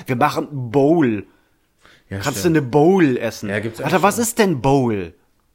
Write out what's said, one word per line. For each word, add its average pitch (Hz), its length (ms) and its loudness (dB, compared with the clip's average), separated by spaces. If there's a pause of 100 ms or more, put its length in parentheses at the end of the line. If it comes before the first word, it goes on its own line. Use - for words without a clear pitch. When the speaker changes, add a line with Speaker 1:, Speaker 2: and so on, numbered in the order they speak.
Speaker 1:
Wir 127 100 -4
machen 139 320 -2 (220)
Bowl. 139 560 2 (840)
Speaker 2:
Ja, 95 100 -10
Speaker 1:
Kannst 139 220 -6
Speaker 2:
stimmt. 170 160 2
Speaker 1:
du 151 40 2
eine - 80 0
Bowl 151 480 4
essen? 107 320 -8
Speaker 2:
Ja, 101 120 -4
gibt's 110 200 -10
Speaker 1:
Alter, 151 180 0
Speaker 2:
auch 156 40 -6
Speaker 1:
was 196 140 2
Speaker 2:
schon. 233 60 -2
Speaker 1:
ist - 160 -4
denn 185 220 0
Bowl? 117 540 0 (400)